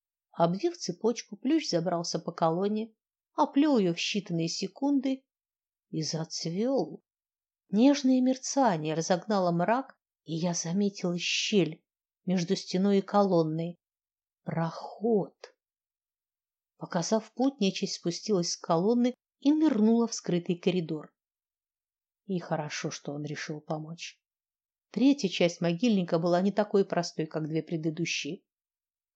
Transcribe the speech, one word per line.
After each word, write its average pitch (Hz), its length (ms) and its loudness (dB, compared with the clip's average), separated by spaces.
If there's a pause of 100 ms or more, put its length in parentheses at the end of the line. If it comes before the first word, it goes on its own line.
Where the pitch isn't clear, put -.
(320)
Обвив 190 440 0
цепочку, - 600 -4
Плющ 294 340 0
забрался 170 480 -2
по 165 140 -8
колонне, 202 600 -2 (420)
оплёл 294 440 4
её 180 160 4
в 170 40 -8
считанные 165 500 -2
секунды 262 720 -2 (680)
и 160 120 -4
зацвёл. 170 960 -4 (720)
Нежное 262 500 6
мерцание 233 720 2
разогнало 180 580 2
мрак, 208 440 0 (280)
и 156 100 -8
я 170 180 -2
заметила 180 640 -2
щель 170 640 0 (460)
между 180 300 0
стеной 196 420 0
и 190 40 2
колонной. 170 760 2 (640)
Проход. - 920 -4 (1400)
Показав 185 580 -4
путь, 277 260 -2
нечисть 190 340 -2
спустилась 175 560 -2
с - 60 -6
колонны 233 580 0 (300)
и 285 80 6
нырнула 233 560 4
в - 60 -12
скрытый 175 420 -2
коридор. 160 580 -4 (1120)
И 190 120 -4
хорошо, 156 520 -6
что - 220 -10
он 147 120 -8
решил 151 360 -10
помочь. 156 580 -10 (720)
Третья 269 380 2
часть 175 320 0
могильника 175 580 2
была 175 220 2
не 196 100 2
такой 202 360 2
простой, 170 400 -4
как 156 200 -4
две 156 160 -2
предыдущие. 160 800 -4 (760)